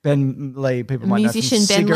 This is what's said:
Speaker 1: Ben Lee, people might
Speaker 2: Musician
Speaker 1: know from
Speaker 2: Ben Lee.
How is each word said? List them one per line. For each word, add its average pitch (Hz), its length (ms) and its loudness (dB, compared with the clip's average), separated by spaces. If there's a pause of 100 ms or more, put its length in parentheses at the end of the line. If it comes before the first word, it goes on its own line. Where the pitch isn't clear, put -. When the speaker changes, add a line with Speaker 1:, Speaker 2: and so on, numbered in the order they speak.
Speaker 1:
Ben 139 520 -2
Lee, 131 280 -2
people 135 240 -4
might 196 140 2
Speaker 2:
Musician 220 400 0
Speaker 1:
know 202 40 4
from 196 100 2
Speaker 2:
Ben 185 120 2
Lee. 160 80 2